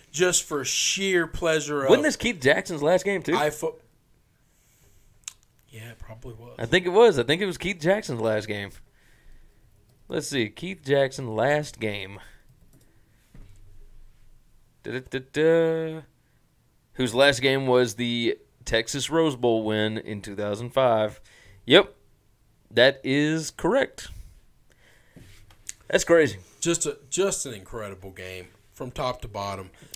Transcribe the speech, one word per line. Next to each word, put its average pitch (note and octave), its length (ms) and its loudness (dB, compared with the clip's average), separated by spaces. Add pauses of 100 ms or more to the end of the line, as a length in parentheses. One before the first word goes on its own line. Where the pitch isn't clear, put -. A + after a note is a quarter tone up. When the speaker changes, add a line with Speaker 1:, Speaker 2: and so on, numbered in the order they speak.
(120)
Speaker 1:
just F3 320 2
for F3+ 220 -6
sheer F#3+ 600 0
pleasure D3+ 560 -2
of C3+ 60 2
Speaker 2:
Wasn't C4+ 140 6
this D4+ 140 0
Keith G#3 240 -4
Jackson's D3+ 400 2
last F3+ 240 2
game, G3 160 -2
too? D#3 140 -2
Speaker 1:
I D3+ 160 0
fo-, - 240 -8 (1900)
yeah, A2+ 220 -20
it A#2 80 -20
probably A2+ 340 -16
was. A#2 240 -20
Speaker 2:
I A#2 80 -4
think E3+ 220 2
it - 20 0
was. F3+ 300 6
I A#2+ 40 2
think D3 200 0
it - 20 0
was F#3 140 -6
Keith F3+ 200 -6
Jackson's E3 400 0
last A2 280 -2
game. G2+ 240 -8 (1400)
Let's D3 180 -6
see. A#2 220 -2
Keith F3 340 -12
Jackson, C3+ 520 -2
last C#3+ 440 -2
game. G2+ 400 -8 (2750)
Da-da-da-da. D#3+ 1200 -2 (920)
Whose B2 200 -2
last C3+ 280 4
game C3+ 260 2
was B2 280 2
the A#2+ 420 -2 (280)
Texas A#2 440 -2
Rose D#3+ 260 2
Bowl A#2 280 2
win G#2+ 360 -2
in G#2 220 -8
two G2+ 140 -12
thousand G#2 360 -6
five. A2+ 500 2 (440)
Yep. E3+ 300 6 (760)
That C3 320 4
is D3+ 480 0
correct. - 580 -4 (1800)
That's F3 160 2
crazy. D3+ 340 4 (240)
Speaker 1:
Just E3 240 -2
a, C#3+ 120 -6 (120)
just F#3+ 360 -2
an B2+ 80 -10
incredible G2 580 -12
game F#2 360 -14 (260)
from C3 180 -12
top B2+ 320 -6
to B2+ 40 -12
bottom. G2 440 -8 (240)